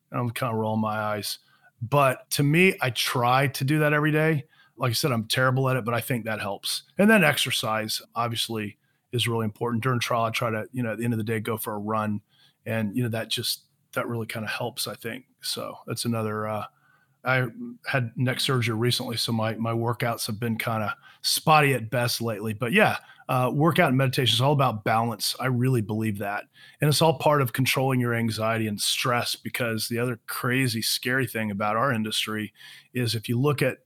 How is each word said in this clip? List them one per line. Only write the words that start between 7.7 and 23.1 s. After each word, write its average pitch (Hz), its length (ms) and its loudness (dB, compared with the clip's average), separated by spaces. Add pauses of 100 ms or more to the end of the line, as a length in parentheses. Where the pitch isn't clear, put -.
obviously, 113 600 -4 (360)
is 113 160 0
really 113 160 0
important. 117 400 -2
During 123 160 2
trial, 117 240 0
I 113 60 0
try 113 200 -2
to, 110 220 -4
you 127 100 -4
know, 113 80 -2
at 104 80 -4
the 117 60 -4
end 120 80 0
of 113 60 0
the 110 60 -2
day, 113 140 -2
go 110 180 -2
for 110 180 -6
a 104 40 -4
run. 107 440 -2 (440)
And, 110 300 -2
you 123 80 2
know, 113 60 0
that 113 180 -4
just, - 380 -6 (260)
that 117 160 -4
really 117 180 -4
kinda 110 220 -8
helps, - 400 -6
I 107 60 -10
think. - 320 -12 (160)
So 113 440 -8
that's - 180 -6
another, 107 420 -2
uh, 107 180 -4 (600)
I 127 220 2 (400)
had 120 280 0
neck 127 260 0
surgery 120 360 0
recently, 120 400 0
so - 160 -2
my, 110 220 0
my 113 180 -2
workouts 117 540 -2
have 104 120 -6
been 113 200 -2
kinda 110 360 -2 (280)
spotty 147 500 4
at 113 160 -2
best 120 320 0
lately. 110 320 -4
But 117 200 -2
yeah, 185 260 4 (280)